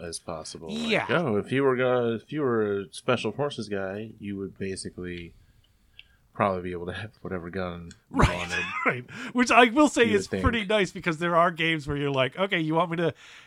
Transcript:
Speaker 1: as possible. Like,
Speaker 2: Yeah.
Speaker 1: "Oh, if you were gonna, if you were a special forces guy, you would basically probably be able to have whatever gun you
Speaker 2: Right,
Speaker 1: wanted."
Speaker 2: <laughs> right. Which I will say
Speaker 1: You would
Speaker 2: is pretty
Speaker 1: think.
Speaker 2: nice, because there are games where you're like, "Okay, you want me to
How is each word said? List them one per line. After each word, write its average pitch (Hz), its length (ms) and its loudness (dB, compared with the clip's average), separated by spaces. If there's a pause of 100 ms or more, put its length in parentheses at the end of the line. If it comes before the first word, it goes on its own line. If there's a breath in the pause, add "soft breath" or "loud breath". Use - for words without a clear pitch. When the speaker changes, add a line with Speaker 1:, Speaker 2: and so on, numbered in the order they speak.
Speaker 1:
as 82 140 -10
possible. 80 500 -12
Like, 226 220 -6
Speaker 2:
Yeah. 185 180 -2
Speaker 1:
"Oh, 139 300 0
if 98 120 -4
you 131 120 2
were 131 140 2
gonna, 123 400 0
if - 140 -12
you 151 120 -4
were 107 380 0
a 98 120 -8
special 113 400 -2
forces 123 380 -6
guy, 101 400 -6 (100)
you 101 160 -8
would 98 220 -10
basically 90 760 -10 (1000 soft breath)
probably 95 280 2
be 90 100 -6
able 87 140 -6
to 90 60 -8
have 104 200 -10 (100)
whatever 87 260 -6
gun 87 400 -6 (220)
you - 80 -2
Speaker 2:
Right, 90 180 6
Speaker 1:
wanted." 87 280 -4 (100)
Speaker 2:
<laughs> - 100 -4
right. 127 260 -4 (220 loud breath)
Which 247 180 2
I 240 200 10
will 285 180 6
say 247 160 4
Speaker 1:
You 214 80 2
would 202 80 4
Speaker 2:
is 185 80 -6
pretty 233 300 0
Speaker 1:
think. 196 100 -4
Speaker 2:
nice, 208 220 2
because 170 260 -4
there 170 200 0
are 175 140 6
games 160 380 -2
where 147 80 -2
you're 143 140 -2
like, 131 280 0
"Okay, 196 220 0
you 156 140 0
want 170 160 2
me 165 80 -2
to 165 160 2 (320 loud breath)